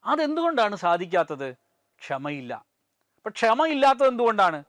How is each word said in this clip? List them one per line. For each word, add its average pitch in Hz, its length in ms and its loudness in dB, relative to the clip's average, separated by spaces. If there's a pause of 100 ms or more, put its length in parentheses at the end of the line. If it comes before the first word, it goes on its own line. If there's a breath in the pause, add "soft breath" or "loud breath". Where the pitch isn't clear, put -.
അതെന്തുകൊണ്ടാണ് 294 680 0
സാധിക്കാത്തത്? 170 760 -2 (460)
ക്ഷമയില്ല. 135 540 -8 (640)
അപ്പം - 140 -10
ക്ഷമയില്ലാത്തത് 269 760 2
എന്തുകൊണ്ടാണ്? 208 600 2